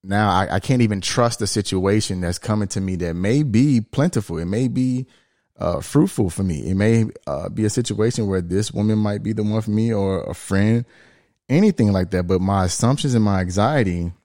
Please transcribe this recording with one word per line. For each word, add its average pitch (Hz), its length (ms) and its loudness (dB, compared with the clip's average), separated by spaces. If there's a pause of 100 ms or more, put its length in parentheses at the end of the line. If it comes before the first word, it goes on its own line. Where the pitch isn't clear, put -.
now 101 260 2
I, 92 260 2
I 98 40 2
can't 127 220 0
even 104 200 2
trust 117 400 0
a 98 60 -2
situation 98 760 0
that's 87 160 -2
coming 107 320 -2
to - 120 -4
me 95 160 -2
that 85 180 -4
may 110 280 2
be 127 380 4
plentiful. 117 560 -2
It 85 80 -4
may 110 220 -2
be, 127 400 -2 (500)
uh, - 240 -2
fruitful 147 480 0
for 98 140 -4
me. 76 240 -4
It 95 80 0
may, 113 300 4 (200)
uh, 71 240 -6
be 107 160 -2
a 104 40 2
situation 113 580 -2
where 95 140 0
this 92 300 -2
woman 107 280 0
might 104 240 -2
be 107 100 -4
the 107 100 -2
one 107 180 -2
for 110 100 -4
me, 110 200 0
or 98 320 0
a - 120 -8
friend, 107 500 0 (640)
anything 151 420 4
like 92 200 0
that. 90 160 -2
But 92 120 2
my 95 260 2
assumptions 127 500 0
and 113 80 4
my 98 160 2
anxiety 90 760 0 (120)